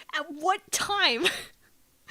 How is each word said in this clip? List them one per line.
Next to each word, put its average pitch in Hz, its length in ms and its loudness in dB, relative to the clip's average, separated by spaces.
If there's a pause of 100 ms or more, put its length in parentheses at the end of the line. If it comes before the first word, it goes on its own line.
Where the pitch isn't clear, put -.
(160)
at 311 160 -4
what 330 400 -2
time. 349 580 2
<laughs> - 60 -2 (760)